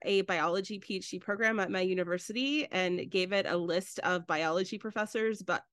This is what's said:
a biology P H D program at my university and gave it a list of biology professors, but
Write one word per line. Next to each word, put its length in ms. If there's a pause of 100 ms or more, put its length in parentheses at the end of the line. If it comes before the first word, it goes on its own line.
a 180
biology 560
P 180
H 140
D 80
program 400
at 120
my 100
university 920
and 400
gave 220
it 140
a 100
list 440
of 260
biology 500
professors, 640
but 320